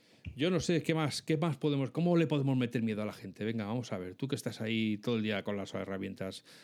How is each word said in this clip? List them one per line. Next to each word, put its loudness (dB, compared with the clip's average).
yo 2
no 2
sé 2
qué 2
más, 0
qué 2
más 2
podemos, 0
cómo 4
le 6
podemos 4
meter 2
miedo 0
a -2
la -6
gente. -8
Venga, -2
vamos -4
a -2
ver, -6
tú -4
que -2
estás -4
ahí 0
todo -2
el 0
día 0
con -2
las -6
herramientas, -6